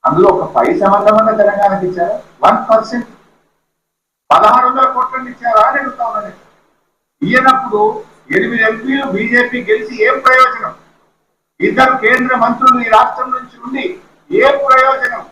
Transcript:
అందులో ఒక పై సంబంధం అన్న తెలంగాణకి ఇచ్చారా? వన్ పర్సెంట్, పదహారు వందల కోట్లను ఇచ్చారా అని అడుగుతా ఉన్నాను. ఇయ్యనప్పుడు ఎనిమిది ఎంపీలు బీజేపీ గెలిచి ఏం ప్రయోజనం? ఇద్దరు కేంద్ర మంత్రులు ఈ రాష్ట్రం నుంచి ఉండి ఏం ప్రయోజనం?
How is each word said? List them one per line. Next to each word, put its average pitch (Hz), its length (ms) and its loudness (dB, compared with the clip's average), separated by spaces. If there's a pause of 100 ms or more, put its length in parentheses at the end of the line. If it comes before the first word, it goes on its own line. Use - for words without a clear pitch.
అందులో 175 280 4
ఒక 170 100 -4 (100)
పై - 120 2 (160)
సంబంధం 208 380 2
అన్న 220 100 2 (100)
తెలంగాణకి 202 480 0
ఇచ్చారా? 180 260 -4 (280)
వన్ 220 160 2 (100)
పర్సెంట్, 240 400 -2 (1200)
పదహారు 214 360 4
వందల 262 260 0
కోట్లను 254 380 -6
ఇచ్చారా 226 340 0
అని 285 140 -2
అడుగుతా 240 300 -8
ఉన్నాను. 208 220 -10 (920)
ఇయ్యనప్పుడు 220 560 2 (560)
ఎనిమిది 233 320 -2
ఎంపీలు 262 360 -4 (100)
బీజేపీ 240 440 -2 (100)
గెలిచి 214 240 -2 (140)
ఏం 262 180 0
ప్రయోజనం? - 480 2 (920)
ఇద్దరు 262 260 2 (100)
కేంద్ర 247 300 0 (100)
మంత్రులు 240 420 2
ఈ - 80 -6
రాష్ట్రం 247 420 2
నుంచి 247 200 -12 (100)
ఉండి 262 200 -8 (580)
ఏం 285 100 4 (140)
ప్రయోజనం? 262 640 0